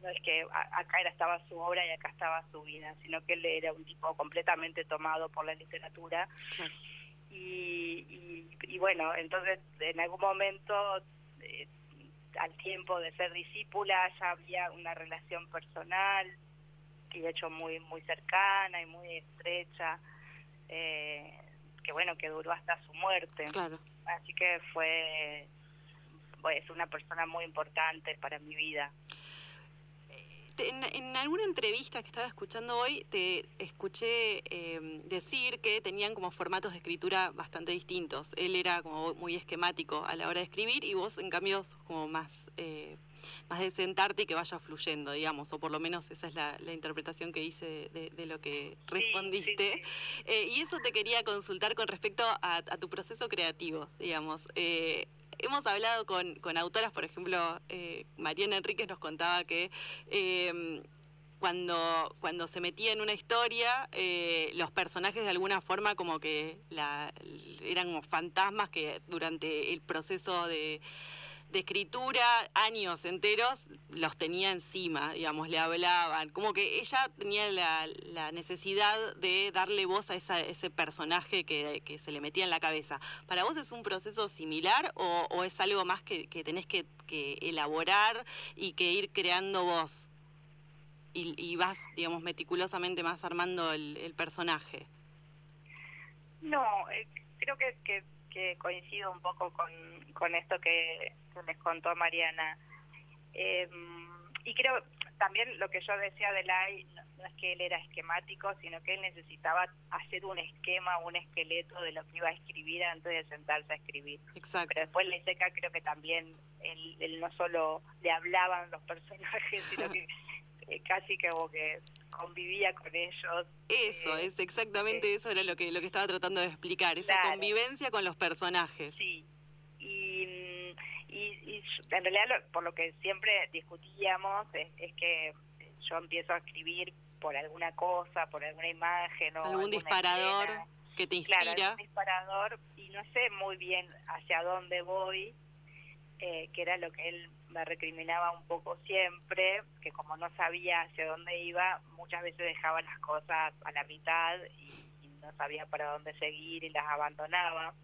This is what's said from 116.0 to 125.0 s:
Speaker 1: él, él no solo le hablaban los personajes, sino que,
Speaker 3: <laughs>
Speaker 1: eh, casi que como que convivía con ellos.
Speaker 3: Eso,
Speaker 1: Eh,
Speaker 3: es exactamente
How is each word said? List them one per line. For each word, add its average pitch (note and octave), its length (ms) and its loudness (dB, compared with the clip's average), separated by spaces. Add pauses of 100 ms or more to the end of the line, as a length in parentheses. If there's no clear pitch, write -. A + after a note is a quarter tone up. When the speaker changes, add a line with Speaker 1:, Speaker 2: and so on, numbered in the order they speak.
Speaker 1:
él, D#3+ 380 -10
él D#3+ 200 -4
no E3+ 140 -4
solo D#3+ 500 0 (180)
le E3+ 100 2
hablaban F3 600 2
los D#3+ 120 -10
personajes, - 800 -6
sino - 260 -4
que, - 160 -4 (300)
Speaker 3:
<laughs> - 300 -18
Speaker 1:
eh, - 200 -6
casi F#3+ 320 0
que F3 100 2
como E3 220 0
que D#3 280 -2 (300)
convivía F3+ 640 -2
con D#3 220 -12
ellos. F3 500 -2 (240)
Speaker 3:
Eso, G#3 480 2
Speaker 1:
Eh, E3+ 80 2
Speaker 3:
es F#3+ 140 -4
exactamente G#3 720 2